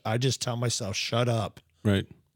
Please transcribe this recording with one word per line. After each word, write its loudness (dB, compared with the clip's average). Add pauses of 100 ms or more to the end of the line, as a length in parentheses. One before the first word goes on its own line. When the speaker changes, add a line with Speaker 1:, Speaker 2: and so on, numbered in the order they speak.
Speaker 1:
I 0
just 0
tell -2
myself, -2
"Shut 0
up." -2 (220)
Speaker 2:
Right. 4 (300)